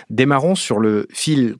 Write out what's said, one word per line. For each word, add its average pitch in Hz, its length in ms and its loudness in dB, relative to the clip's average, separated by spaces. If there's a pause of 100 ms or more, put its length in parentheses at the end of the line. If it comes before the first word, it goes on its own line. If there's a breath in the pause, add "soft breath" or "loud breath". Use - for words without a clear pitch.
démarrons 139 460 2
sur 110 240 -2
le 107 320 0
fil 135 480 -2